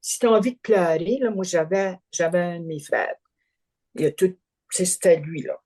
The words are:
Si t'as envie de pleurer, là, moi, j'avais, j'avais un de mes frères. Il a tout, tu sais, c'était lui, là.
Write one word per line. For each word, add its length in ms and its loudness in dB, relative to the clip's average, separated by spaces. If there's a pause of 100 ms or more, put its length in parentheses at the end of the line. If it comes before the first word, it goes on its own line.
Si 180 -8
t'as 100 2
envie 240 4
de 60 -16
pleurer, 600 2
là, 120 0
moi, 120 -4
j'avais, 540 0 (140)
j'avais 280 0
un 200 -4
de 60 -10
mes 140 -8
frères. 360 -4 (800)
Il 100 -2
a 60 2
tout, 180 2
tu 80 -8 (320)
sais, 160 -2
c'était 320 4
lui, 240 -8
là. 240 -8